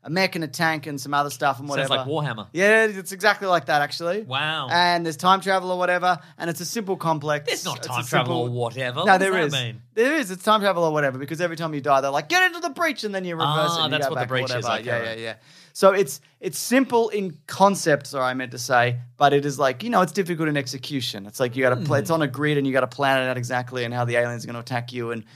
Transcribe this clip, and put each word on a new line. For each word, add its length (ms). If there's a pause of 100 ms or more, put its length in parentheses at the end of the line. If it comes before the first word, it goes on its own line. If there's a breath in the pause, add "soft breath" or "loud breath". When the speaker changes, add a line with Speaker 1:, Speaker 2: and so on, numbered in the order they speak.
Speaker 1:
a 80
mech 260
and 80
a 40
tank 380
and 140
some 140
other 160
stuff 300
and 80
Speaker 2:
Sounds 200
Speaker 1:
whatever. 80
Speaker 2:
like 120
Warhammer. 440
Speaker 1:
Yeah, 340
it's 260
exactly 340
like 200
that, 160
actually. 400
Speaker 2:
Wow. 480
Speaker 1:
And 360
there's 120
time 220
travel 300
or 80
whatever, 400 (200 loud breath)
and 120
it's 100
a 60
simple 300
complex. 500
Speaker 2:
There's 180
not 140
Speaker 1:
It's 80
a 40
Speaker 2:
time 140
travel 400
Speaker 1:
simple 140
Speaker 2:
or 60
whatever. 320
Speaker 1:
No, 80
Speaker 2:
What 140
does 20
Speaker 1:
there 120
Speaker 2:
that 120
Speaker 1:
is. 80
Speaker 2:
mean? 300 (120)
Speaker 1:
There 220
is. 140
It's 140
time 160
travel 220
or 100
whatever, 260
because 240
every 140
time 180
you 80
die, 180
they're 100
like, 180
"Get 140
into 180
the 100
breach," 340
and 100
then 100
you 120
reverse 120
Speaker 2:
Ah, 340
Speaker 1:
it 20
and 80
you 60
Speaker 2:
that's 100
Speaker 1:
go 60
Speaker 2:
what 60
the 20
Speaker 1:
back 80
or 40
Speaker 2:
breach 120
is. 80 (100)
Speaker 1:
whatever. 100
Speaker 2:
Okay, 120
Speaker 1:
Yeah, 120 (120)
Speaker 2:
right. 80
Speaker 1:
yeah, 60
yeah. 100 (420 soft breath)
So 140
it's, 300 (180 soft breath)
it's 200
simple 500
in 280 (120)
concept, 580
sorry, 200
I 80
meant 180
to 60
say, 400 (180)
but 160
it 120
is, 140
like, 240
you 80
know, 120
it's 100
difficult 360
in 80
execution. 680
It's 140
like 160
you 80
gotta 120
pla- 200
Speaker 2:
Hmm. 60
Speaker 1:
it's 80
on 120
a 60
grid 300
and 80
you 60
gotta 140
plan 340
it 80
out 80
exactly 480
and 80
how 120
the 100
aliens 300
are 20
gonna 140
attack 320
you, 180
and 140 (120)